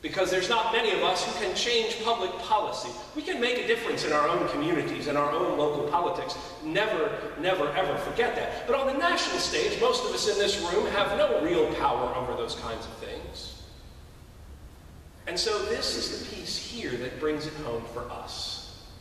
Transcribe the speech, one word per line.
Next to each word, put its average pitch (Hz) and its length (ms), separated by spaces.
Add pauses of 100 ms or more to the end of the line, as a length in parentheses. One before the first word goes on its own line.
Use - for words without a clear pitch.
Because 175 300
there's 185 180
not 208 240
many 226 180
of - 120
us 185 220
who 214 200
can 180 100
change 233 480
public 220 360
policy. 208 500 (260)
We 302 60
can 294 180
make 247 200
a - 80
difference - 360
in 151 80
our 180 160
own - 220
communities 147 560
and 143 100
our 147 160
own 160 280
local 147 300
politics. 175 460 (280)
Never, 165 520 (240)
never, 185 340
ever 190 240
forget - 380
that. - 300
But 269 140
on 269 80
the 277 100
national 339 400
stage, - 420
most - 240
of - 80
us - 160
in 202 120
this 196 200 (120)
room 208 160
have 202 320
no 160 240
real 170 320
power 123 400
over 120 180
those 117 220
kinds 113 300
of - 80
things. - 680 (1700)
And 175 120
so 214 260
this - 300
is - 240
the - 160
piece - 220
here 165 400
that - 220
brings 151 260
it 151 80 (100)
home 117 200 (100)
for - 180
us. - 720 (180)